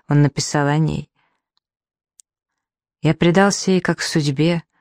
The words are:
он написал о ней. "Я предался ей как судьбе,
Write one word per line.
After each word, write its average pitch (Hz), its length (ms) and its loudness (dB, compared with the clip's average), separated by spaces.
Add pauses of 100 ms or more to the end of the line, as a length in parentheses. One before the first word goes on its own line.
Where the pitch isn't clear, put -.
он 147 140 2
написал 147 460 -2
о 147 100 0
ней. 151 320 -4 (1900)
"Я 156 120 2
предался 190 580 2
ей 185 100 0
как - 200 -4
судьбе, 156 600 -2 (180)